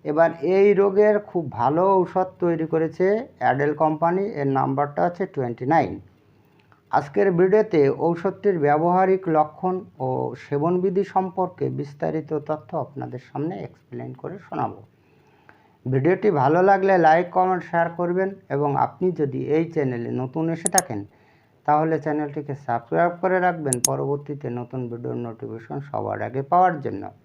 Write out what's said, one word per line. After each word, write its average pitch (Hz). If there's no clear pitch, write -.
এবার 156
এই 196
রোগের 202
খুব 170
ভালো 135
ঔষধ 185
তৈরি 165
করেছে 160
অ্যাডেল 135
কোম্পানি, 160
এর 143
নাম্বারটা 139
হচ্ছে 175
টোয়েন্টি 123
নাইন। 123
আজকের 196
ভিডিওতে 185
ঔষধটির 175
ব্যবহারিক 180
লক্ষণ 160
ও 127
সেবনবিধি 180
সম্পর্কে 180
বিস্তারিত 147
তথ্য 151
আপনাদের 127
সামনে 151
এক্সপ্লেন 127
করে 165
শোনাবো। 113
ভিডিওটি 180
ভালো 151
লাগলে 190
লাইক, 165
কমেন্ট, 185
শেয়ার 170
করবেন 175
এবং 139
আপনি 127
যদি 135
এই 165
চ্যানেলে 123
নতুন 160
এসে 165
থাকেন 107
তাহলে 156
চ্যানেলটিকে 147
সাবস্ক্রাইব 160
করে 185
রাখবেন 160
পরবর্তীতে 143
নতুন 123
ভিডিওর 123
নোটিফিকেশন 113
সবার 107
আগে 123
পাওয়ার 175
জন্য। 101